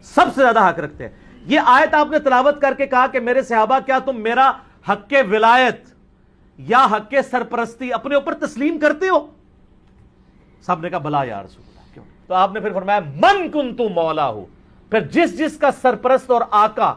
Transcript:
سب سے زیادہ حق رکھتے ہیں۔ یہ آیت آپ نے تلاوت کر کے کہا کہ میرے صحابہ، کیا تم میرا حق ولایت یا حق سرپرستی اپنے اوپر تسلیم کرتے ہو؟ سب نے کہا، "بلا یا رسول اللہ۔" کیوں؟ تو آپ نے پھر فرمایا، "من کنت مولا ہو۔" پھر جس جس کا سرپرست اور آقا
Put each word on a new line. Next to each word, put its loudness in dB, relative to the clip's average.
سب 2
سے -4
زیادہ 4
حق -2
رکھتے -12
ہیں۔ -16
یہ 2
آیت 4
آپ 2
نے 0
تلاوت 2
کر 0
کے -4
کہا 2
کہ -4
میرے -2
صحابہ، 0
کیا 0
تم -6
میرا 2
حق -4
ولایت 2
یا 2
حق -4
سرپرستی -6
اپنے -4
اوپر -2
تسلیم -4
کرتے 0
ہو؟ 0
سب -4
نے -8
کہا، -6
"بلا -2
یا -8
رسول -20
اللہ۔" -20
کیوں؟ -20
تو -6
آپ 2
نے -8
پھر -4
فرمایا، -2
"من 0
کنت -4
مولا 0
ہو۔" -8
پھر 2
جس 0
جس -4
کا 2
سرپرست 0
اور 2
آقا 0